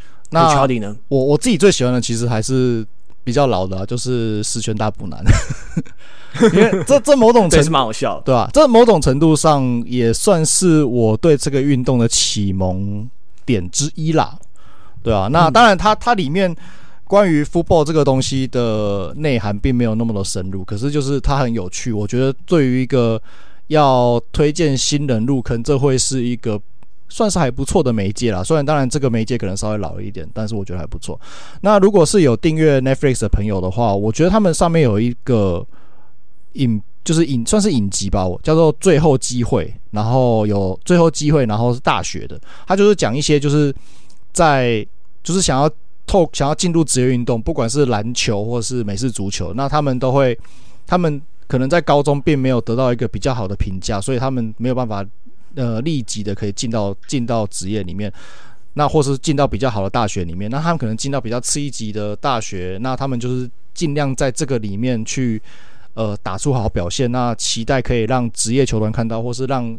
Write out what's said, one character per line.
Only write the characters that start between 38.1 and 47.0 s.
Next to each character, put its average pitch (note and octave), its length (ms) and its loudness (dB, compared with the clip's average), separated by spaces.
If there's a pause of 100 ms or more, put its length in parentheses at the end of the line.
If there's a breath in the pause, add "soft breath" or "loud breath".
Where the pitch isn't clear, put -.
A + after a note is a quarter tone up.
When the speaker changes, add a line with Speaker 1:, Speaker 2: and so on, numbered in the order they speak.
Speaker 2:
吧， F#2 160 0 (160)
叫 D#3 120 2
做 D#3+ 240 4
《最 E3+ 200 4
后 D3+ 180 4
机 B2 280 -2
会》， - 200 0 (280)
然 G#2+ 120 -2
后 A#2 420 2
有 G2 280 0 (100)
《最 F3 140 4
后 E3 120 6
机 D3+ 220 0
会》， D3 160 4
然 G#2+ 80 0
后 A#2+ 160 2
是 A#2+ 80 -4
大 B2 220 0
学 - 240 -6
的， C#2+ 120 -10 (280 loud breath)
他 F#3 100 2
就 G3+ 100 4
是 G#3 80 6
讲 C3 220 0
一 D3 60 -2
些 D3 180 2
就 D3 80 0
是 C#3+ 260 2 (580 soft breath)
在， B2+ 540 2 (360)
就 - 100 -2
是 F#3+ 80 0
想 D3 180 2
要 D3+ 120 4 (360)
透-， F3 280 4
想 C#3 120 0
要 D3+ 80 0
进 F3 180 0
入 E3 120 2
职 B2+ 160 0